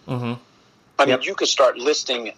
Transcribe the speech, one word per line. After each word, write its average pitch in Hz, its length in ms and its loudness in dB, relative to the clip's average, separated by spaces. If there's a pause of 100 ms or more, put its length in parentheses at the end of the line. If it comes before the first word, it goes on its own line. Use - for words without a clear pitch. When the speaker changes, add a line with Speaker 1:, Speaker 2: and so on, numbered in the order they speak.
Speaker 1:
Mm-hmm. 123 280 -4 (640)
Speaker 2:
I 139 60 6
mean, 135 60 2
Speaker 1:
Yep. 127 140 2
Speaker 2:
you 196 100 -6
could - 120 -2
start - 300 4
listing 120 600 -4